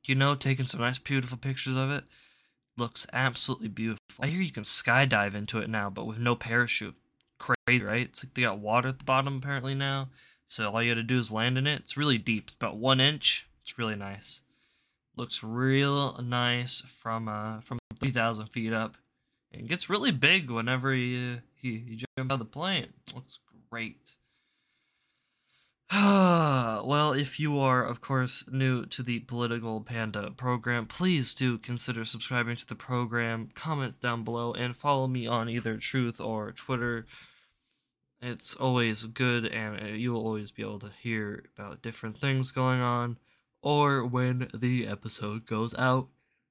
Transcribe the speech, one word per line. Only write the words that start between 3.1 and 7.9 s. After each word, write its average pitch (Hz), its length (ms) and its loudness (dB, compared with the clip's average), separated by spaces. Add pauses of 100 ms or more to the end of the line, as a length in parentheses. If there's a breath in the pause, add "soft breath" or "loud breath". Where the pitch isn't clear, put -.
absolutely 127 540 -2
beautiful. 110 320 -4 (200)
I 135 80 -2
hear 170 140 0
you 160 100 -2
can 107 120 -8
skydive 117 720 4
into 107 240 -4
it 107 100 -4
now, 104 200 -2
but 107 160 -8
with 110 120 -8
no 120 180 4
parachute. 117 600 0 (420)
Crazy, 123 480 2
right? 113 220 0